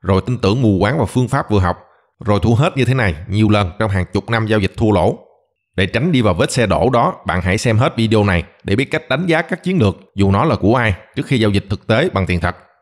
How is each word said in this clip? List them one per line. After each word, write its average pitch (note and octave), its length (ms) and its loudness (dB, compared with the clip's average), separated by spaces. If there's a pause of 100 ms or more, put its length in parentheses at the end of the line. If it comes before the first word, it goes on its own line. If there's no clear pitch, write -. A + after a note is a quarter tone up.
rồi F#2+ 240 0
tin B2 120 -4
tưởng G#2+ 240 0
mù G#2 180 4
quáng A2+ 180 0
vào A#2 80 0
phương B2+ 220 -2
pháp C#3 220 -2
vừa G#2 100 2
học, F2+ 180 0 (460)
rồi G#2 180 0
thua A2+ 120 2
hết D3+ 220 0
như C3 80 2
thế A#2+ 100 0
này G#2+ 200 0 (140)
nhiều G#2 200 2
lần G#2 300 2
trong A2 120 -2
hàng F#2+ 220 0
chục G2+ 180 -4
năm A2+ 160 -2
giao A2 120 0
dịch F#2+ 180 -2
thua A2+ 140 2
lỗ. F#2+ 280 2 (580)
Để G2 100 0
tránh B2+ 260 -2
đi C3 100 2
vào G2+ 120 2
vết F#2+ 180 -2
xe A#2 140 0
đổ F#2 240 0
đó, C3 240 0 (120)
bạn E2+ 160 -2
hãy F#2 160 0
xem A2 200 0
hết B2+ 180 0
video A2 280 2
này F2+ 200 0 (200)
để G2 120 -2
biết C3+ 80 0
cách - 240 -6
đánh D3 180 -2
giá E3 160 2
các E3+ 220 -8
chiến F#3 140 0
lược, G2+ 180 2 (200)
dù G2 140 2
nó G2+ 140 2
là C#3 120 2
của A2+ 200 2
ai, A2+ 180 0 (220)
trước A#2+ 100 -6
khi C3+ 120 0
giao G#2+ 120 2
dịch G2 200 0
thực G#2 160 -8
tế B2 260 2
bằng F#2+ 140 -2
tiền F2+ 140 -2
thật. F2 160 -4 (240)